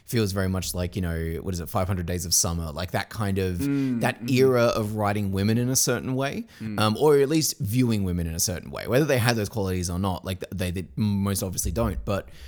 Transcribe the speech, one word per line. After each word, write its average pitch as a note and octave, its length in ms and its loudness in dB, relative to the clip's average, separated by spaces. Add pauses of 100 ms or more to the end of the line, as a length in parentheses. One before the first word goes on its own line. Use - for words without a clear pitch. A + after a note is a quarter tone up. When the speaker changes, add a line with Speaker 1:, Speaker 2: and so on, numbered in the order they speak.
Speaker 1:
feels G#2+ 260 0
very F#2+ 180 0
much F#2 280 -2
like, F2+ 180 -4
you G2 80 -2
know, E2 400 -2
what F#2 120 -4
is E2+ 60 -4
it, E2 80 -8
five F#2+ 200 0
hundred F2+ 180 -2
Days F2 180 -4
of E2 80 -6
Summer, E2+ 380 0
like, D#2+ 220 -6
that - 180 -2
kind G2+ 300 -2
of, F#2 160 0
Speaker 2:
Mm, C3+ 460 0
Speaker 1:
that A#2+ 200 0
Speaker 2:
mm-hmm. A#2+ 140 -6
Speaker 1:
era B2+ 300 6
of G#2+ 280 0
writing G#2 380 0
women G#2 260 2
in B2 120 0
a C3 60 0
certain A#2+ 380 0
way, C#3 320 -4 (140)
Speaker 2:
Mm. A2 180 -6
Speaker 1:
um, G#2+ 220 4
or D3 180 8
at C#3 100 4
least D#3 300 0
viewing A2+ 460 2
women F2 240 0
in D#2+ 80 -6
a E2 40 -2
certain E2+ 300 -4
way, G1+ 160 -8
whether C3+ 200 2
they C#3 120 2
had A#2+ 160 4
those G#2+ 140 0
qualities F#2 420 -2
or F2 80 -2
not. F#2+ 260 0
Like, F#2 200 -6 (100)
they, F2 160 -2
they F2+ 240 -4
most G2+ 480 0
obviously F#2+ 300 -2
don't, G#2+ 320 0
but G2 240 -2 (200)